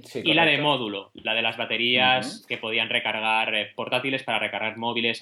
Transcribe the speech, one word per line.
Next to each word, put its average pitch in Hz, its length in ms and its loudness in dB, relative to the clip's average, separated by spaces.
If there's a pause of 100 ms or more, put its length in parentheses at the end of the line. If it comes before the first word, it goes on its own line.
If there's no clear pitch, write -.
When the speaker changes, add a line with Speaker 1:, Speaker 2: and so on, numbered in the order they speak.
Speaker 1:
Sí, - 200 -8
Speaker 2:
y 156 120 2
la 165 80 6
de 156 80 4
Speaker 1:
correcto. 143 120 2
Speaker 2:
módulo, 113 520 -2
la 110 180 -4
de 113 80 0
las 113 160 -2
baterías 123 840 2
Speaker 1:
Ujú. - 60 -20
Speaker 2:
que 117 120 -6
podían 113 300 -2
recargar, 110 680 0
eh, 104 180 -2
portátiles 127 480 -2
para 113 160 -2
recargar 107 400 -4
móviles, 117 440 -2